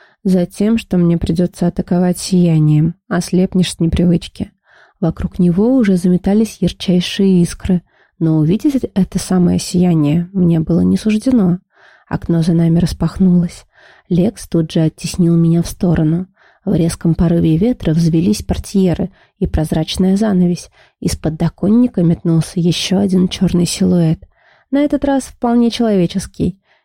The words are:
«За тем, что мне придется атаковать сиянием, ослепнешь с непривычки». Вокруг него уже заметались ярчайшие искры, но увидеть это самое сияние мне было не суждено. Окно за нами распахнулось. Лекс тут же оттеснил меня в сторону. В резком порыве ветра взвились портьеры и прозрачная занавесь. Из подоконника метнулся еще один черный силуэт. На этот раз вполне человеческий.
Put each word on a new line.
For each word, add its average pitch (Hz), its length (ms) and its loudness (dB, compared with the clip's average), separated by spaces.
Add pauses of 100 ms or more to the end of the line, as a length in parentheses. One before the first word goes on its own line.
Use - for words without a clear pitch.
(260)
«За 185 180 2
тем, 208 320 0
что 185 220 -2
мне 170 200 2
придется 175 500 -2
атаковать 180 500 -2
сиянием, 160 800 2 (100)
ослепнешь 180 680 -2
с - 40 -16
непривычки». 170 720 -2 (480)
Вокруг - 400 -4
него 196 380 2
уже 202 200 2
заметались 190 640 0
ярчайшие 180 800 0
искры, 180 400 -2 (360)
но 160 200 0
увидеть 220 560 0
это 185 260 -6
самое 180 400 0
сияние 170 720 0
мне 175 260 2
было 165 220 0
не 185 160 2
суждено. 214 640 0 (480)
Окно - 340 -2
за 170 120 0
нами 165 260 2
распахнулось. 175 880 0 (420)
Лекс 180 400 -2
тут 165 240 -2
же 170 80 0
оттеснил 165 560 0
меня 165 260 2
в - 60 -6
сторону. 165 580 -2 (380)
В 190 100 -2
резком 165 400 0
порыве 170 420 2
ветра 190 380 -2
взвились 170 480 0
портьеры 180 720 -2 (260)
и 185 80 -2
прозрачная 160 680 -2
занавесь. 180 540 0 (280)
Из - 160 -4
подоконника 180 880 -2
метнулся 165 560 0
еще 180 400 -2
один 185 300 0
черный 175 380 0
силуэт. 175 580 0 (480)
На 277 80 0
этот 294 240 -2
раз 269 180 0
вполне 240 480 0
человеческий. 190 880 -2 (260)